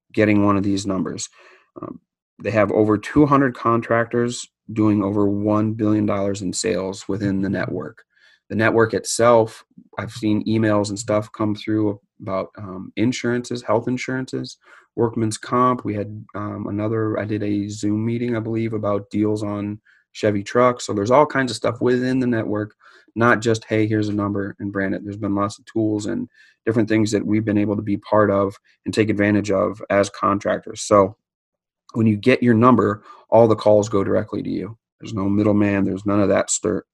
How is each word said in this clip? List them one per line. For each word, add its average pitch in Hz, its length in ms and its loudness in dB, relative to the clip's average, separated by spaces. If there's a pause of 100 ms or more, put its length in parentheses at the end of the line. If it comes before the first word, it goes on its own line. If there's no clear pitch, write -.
(140)
getting 104 300 4
one 101 140 2
of 95 60 0
these 101 220 -2
numbers. 87 440 -6 (520)
Um, - 200 -16 (360)
they 101 140 -6
have 107 200 4
over 107 260 4
two 147 280 2
hundred 139 300 4
contractors 117 880 0 (280)
doing 107 280 4
over 101 280 0
one 104 440 0
billion 107 320 0
dollars 101 360 -2
in 92 120 -4
sales 95 540 -4
within 98 340 -2
the 95 80 -2
network. 90 540 -6 (460)
The 104 60 -8
network 110 380 2
itself, 113 680 2 (340)
I've 101 140 -8
seen 107 340 -2
emails 107 440 2
and 101 100 -6
stuff 107 320 -2
come 107 240 -2
through 107 460 -2 (180)
about, 95 380 -6
um, 98 400 -14
insurances, 120 640 -2
health 117 260 0
insurances, 131 720 -6 (380)
workman's 113 420 0
comp. 123 480 0
We 107 80 -4
had, 104 320 -8 (100)
um, 104 320 -8
another, 107 520 -2
I 104 60 -4
did 107 180 -4
a 104 260 -2
Zoom 107 340 -2
meeting, 117 320 -2
I 113 40 -2
believe, 113 340 -4
about 101 380 -4
deals 107 320 0
on 104 360 -6 (320)
Chevy 104 320 0
trucks. 123 420 2
So - 80 -6
there's 101 180 -2
all 143 160 6
kinds 131 240 -2
of 110 60 -6
stuff 113 220 -4
within 127 400 0
the 123 80 0
network, 107 480 -2 (400)
not 117 240 4
just, 113 260 0
"Hey, 110 200 2
here's 107 240 0
a 101 40 -4
number 101 460 -4
and 101 140 -6
brand 98 220 -2
it." - 80 -8
There's 101 120 -10
been 101 200 -4
lots 101 240 -2
of - 60 -20
tools 107 420 -2
and 98 200 -4 (380)
different 110 240 2
things 110 220 2
that 101 140 0
we've 110 200 0
been 104 120 0
able 104 180 0
to 101 80 -4
be 101 140 -2
part 104 340 2
of 98 240 0 (280)
and 101 100 -6
take 110 160 2
advantage 104 420 2
of 95 300 0 (100)
as 98 180 4
contractors. 101 720 -2
So 101 340 0 (800)
when 113 140 2
you 104 100 2
get 127 260 2
your 120 120 4
number, 107 480 4 (260)
all 117 180 6
the 110 80 2
calls 107 320 4
go 98 160 0
directly 101 380 -2
to 95 80 -8
you. 90 280 -8 (220)
There's 113 140 -12
no 98 160 -2
middleman. 101 560 2
There's 95 200 -4
none 101 140 0
of 98 100 2
that 98 200 0
stir-, - 440 -2